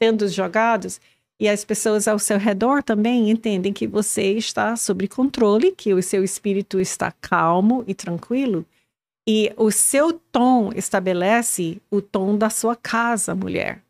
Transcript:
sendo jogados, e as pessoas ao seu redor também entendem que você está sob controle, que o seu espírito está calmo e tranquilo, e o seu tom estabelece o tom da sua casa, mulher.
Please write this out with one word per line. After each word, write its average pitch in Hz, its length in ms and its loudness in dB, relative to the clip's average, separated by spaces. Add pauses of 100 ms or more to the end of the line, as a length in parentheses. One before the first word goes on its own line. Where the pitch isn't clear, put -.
sendo 220 260 2
jogados, 190 720 0 (400)
e 214 80 2
as 208 180 0
pessoas 214 420 0
ao 214 120 2
seu 208 180 0
redor 220 460 2
também 220 480 2
entendem 202 420 0
que 220 140 -6
você 208 460 -2
está 220 420 -2
sob 196 320 -2
controle, 254 640 2
que 214 220 -2
o 185 100 4
seu 190 200 0
espírito 196 560 -2
está 180 340 -2
calmo 185 760 2
e 196 80 -6
tranquilo, 180 720 -4 (600)
e 214 300 2
o 220 140 2
seu 302 420 2 (180)
tom 240 440 4
estabelece 185 1120 -2
o 202 120 0
tom 202 360 -2
da 214 120 0
sua 226 260 -2
casa, 233 580 -2
mulher. - 560 -4